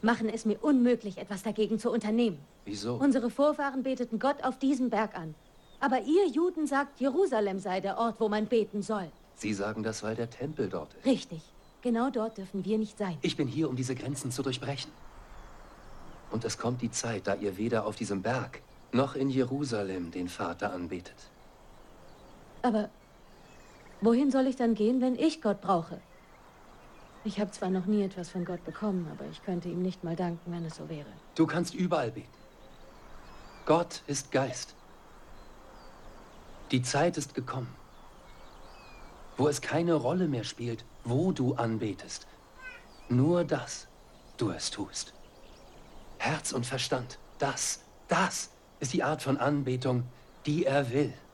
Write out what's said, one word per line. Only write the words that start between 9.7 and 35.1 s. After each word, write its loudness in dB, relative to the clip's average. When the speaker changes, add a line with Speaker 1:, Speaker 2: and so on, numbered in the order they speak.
Speaker 2:
das, -4
weil -2
der -4
Tempel -4
dort -6
ist. -10
Speaker 1:
Richtig. 0
Genau 2
dort -4
dürfen -6
wir 2
nicht -4
sein. -4
Speaker 2:
Ich -2
bin 2
hier, 0
um -2
diese -2
Grenzen -4
zu -4
durchbrechen. -4
Und -4
es -4
kommt -2
die -2
Zeit, -2
da 2
ihr -2
weder 0
auf -2
diesem -2
Berg -2
noch 2
in 2
Jerusalem 0
den -4
Vater -4
anbetet. -8
Speaker 1:
Aber 4
wohin 6
soll 4
ich 0
dann 4
gehen, 4
wenn 4
ich 2
Gott 0
brauche? 0
Ich -4
habe -2
zwar -4
noch 0
nie 4
etwas -4
von -4
Gott -6
bekommen, -2
aber -10
ich -16
könnte -2
ihm -2
nicht -2
mal -2
danken, -4
wenn -4
es -8
so -12
wäre. -10
Speaker 2:
Du 6
kannst 0
überall 2
beten. -12
Gott 4
ist -4
Geist. -2